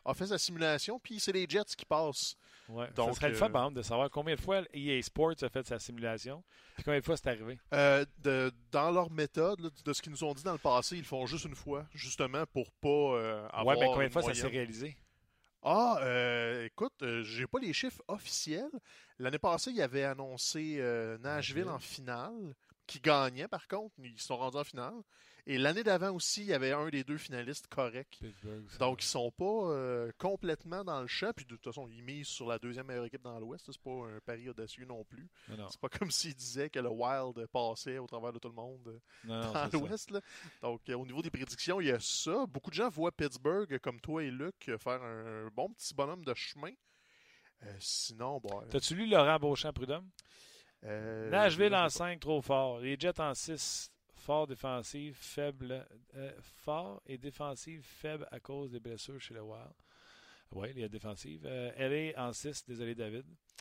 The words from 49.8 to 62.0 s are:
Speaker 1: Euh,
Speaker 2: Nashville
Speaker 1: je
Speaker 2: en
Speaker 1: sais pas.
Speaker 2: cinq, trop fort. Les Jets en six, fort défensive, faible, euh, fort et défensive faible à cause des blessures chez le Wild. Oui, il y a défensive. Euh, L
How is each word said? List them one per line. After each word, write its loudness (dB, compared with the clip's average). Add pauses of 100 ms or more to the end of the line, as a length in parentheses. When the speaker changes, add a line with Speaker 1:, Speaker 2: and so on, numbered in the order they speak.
Speaker 1:
Euh, -6
Speaker 2:
Nashville 6
Speaker 1:
je 2
Speaker 2:
en 6
Speaker 1:
sais -4
pas. 0
Speaker 2:
cinq, -4
trop 2
fort. 2
Les -2
Jets 0
en 0
six, -6 (240)
fort 0
défensive, -6
faible, -6 (300)
euh, -10 (100)
fort -6
et -10
défensive -8
faible -8
à -10
cause -8
des -6
blessures -10
chez -14
le -10
Wild. -14 (800)
Oui, -4
il -12
y -4
a -2
défensive. -10
Euh, -4
L 0